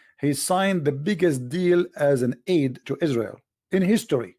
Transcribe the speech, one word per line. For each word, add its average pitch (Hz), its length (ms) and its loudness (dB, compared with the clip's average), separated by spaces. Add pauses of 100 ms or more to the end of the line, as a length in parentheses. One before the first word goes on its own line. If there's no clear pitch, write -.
(200)
he 143 140 0
signed 185 500 0
the 143 60 2
biggest 147 580 -2
deal 175 380 2 (100)
as 143 260 2
an 127 120 0 (140)
aid 139 380 0
to - 140 -6
Israel 117 380 -2 (320)
in 190 120 2
history 156 560 0